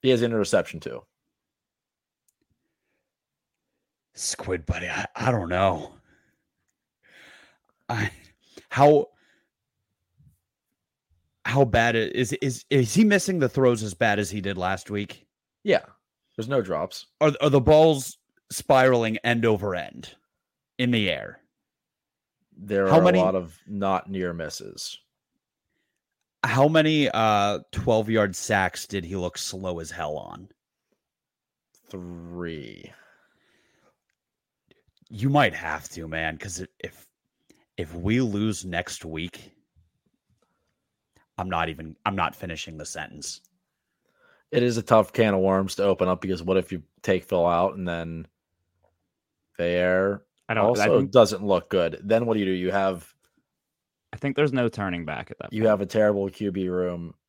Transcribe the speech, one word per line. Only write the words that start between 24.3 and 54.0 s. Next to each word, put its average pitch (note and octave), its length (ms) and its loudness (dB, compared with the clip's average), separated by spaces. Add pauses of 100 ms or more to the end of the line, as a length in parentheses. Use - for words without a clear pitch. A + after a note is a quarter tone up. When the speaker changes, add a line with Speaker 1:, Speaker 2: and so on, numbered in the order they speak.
Speaker 1:
misses. - 640 -12 (1500)
Speaker 2:
How B2+ 220 4
many, D#3 400 2
uh, G#2 520 0 (120)
twelve-yard A2 640 0
sacks F#2+ 500 -2
did G2 160 -6
he F2 140 -8
look F2+ 220 -6
slow F#2 420 -8
as D#2+ 100 -12
hell D2+ 280 -8
on? G1+ 280 -16 (1400)
Speaker 1:
Three. E2+ 1040 -12 (2250)
Speaker 2:
You A#2 220 -4
might C#3 240 4
have D#2 360 -8
to, E2 160 -14
man, D#2+ 300 -6
'cause F2 240 -12
if, F#2 80 -12 (120)
if, - 280 -16 (680)
if E2 160 -8
we G2+ 260 0
lose G#2 460 -2
next F2 400 -8
week, D#2+ 460 -10 (1900)
I'm F#2 100 -6
not E2 220 -2
even, D#2 340 -14
I'm G2+ 100 -2
not E2+ 220 -2
finishing E2 400 -12
the D2 80 -12
sentence. - 560 -14 (1120)
Speaker 1:
It A#2+ 120 2
is A#2+ 140 2
a A2+ 60 -4
tough A2 320 4
can A2 180 4
of F#2+ 80 2
worms F#2+ 360 0
to G2 80 -2
open F#2 240 2
up F#2 120 0
because F#2 220 -4
what F#2+ 160 2
if F2+ 140 -4
you F2 100 -10 (180)
take F#2 240 0
Phil F2 220 2
out F2 280 2
and F#2 140 -6
then E2 400 -8 (1300)
Veilleux F2+ 600 0 (300)
Speaker 3:
I - 20 -2
don't, G#2+ 120 2
I G#2+ 40 6
Speaker 1:
also A2 300 4
Speaker 3:
think F#2+ 120 0
Speaker 1:
doesn't G#2+ 320 4
look G2 280 0
good? E2 340 0
Then A2+ 220 0
what A2+ 80 0
do G#2+ 60 0
you G2 60 0
do? F#2+ 60 0
You F2+ 180 -2
have F#2+ 400 -2 (1040)